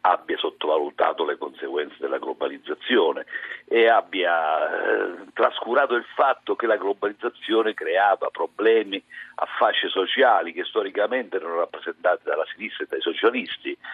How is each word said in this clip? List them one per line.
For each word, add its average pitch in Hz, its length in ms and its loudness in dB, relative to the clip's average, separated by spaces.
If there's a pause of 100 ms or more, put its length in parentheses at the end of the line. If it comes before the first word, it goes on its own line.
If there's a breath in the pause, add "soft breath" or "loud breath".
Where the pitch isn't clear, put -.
abbia - 300 0
sottovalutato 78 880 -2
le 73 100 -2
conseguenze 71 600 -8
della 69 220 -4
globalizzazione 69 1080 -2 (420 loud breath)
e 113 200 4
abbia, 85 800 2
eh, 98 480 -2 (180)
trascurato 120 640 0
il 117 180 -2
fatto 131 420 0
che 117 120 -2
la 107 100 4
globalizzazione 107 960 -2
creava 95 580 2
problemi 101 720 0 (360 loud breath)
a - 100 -2 (100)
fasce 101 320 2
sociali 95 640 2
che 87 100 -6
storicamente 104 720 -2
erano 85 200 -4
rappresentate 85 640 -2
dalla 76 300 -2
sinistra - 300 -10
e - 40 -10
dai 69 140 -6
socialisti 87 720 -2 (180 loud breath)